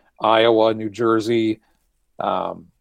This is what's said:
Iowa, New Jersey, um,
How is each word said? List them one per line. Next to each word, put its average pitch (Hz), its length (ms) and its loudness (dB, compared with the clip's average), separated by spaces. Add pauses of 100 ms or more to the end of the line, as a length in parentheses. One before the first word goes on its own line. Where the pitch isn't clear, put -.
(200)
Iowa, 113 560 4
New 110 140 -8
Jersey, 113 720 -2 (580)
um, 90 480 -6 (140)